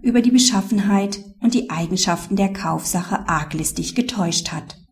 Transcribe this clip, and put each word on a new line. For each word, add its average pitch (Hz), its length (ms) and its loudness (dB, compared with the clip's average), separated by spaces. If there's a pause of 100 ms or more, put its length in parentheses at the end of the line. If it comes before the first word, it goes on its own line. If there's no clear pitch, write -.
über 240 220 4
die 247 80 6
Beschaffenheit 202 920 2 (160)
und 233 140 2
die - 160 0
Eigenschaften 170 680 -2
der 196 160 4
Kaufsache 175 800 -2
arglistig 156 640 -4
getäuscht 233 580 -2
hat. - 280 -10 (120)